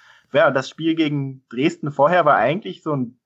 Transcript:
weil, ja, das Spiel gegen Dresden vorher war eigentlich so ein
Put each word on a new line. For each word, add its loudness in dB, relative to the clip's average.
weil, 4
ja, 6
das -2
Spiel -4
gegen -4
Dresden -4
vorher 2
war 4
eigentlich -2
so -4
ein -6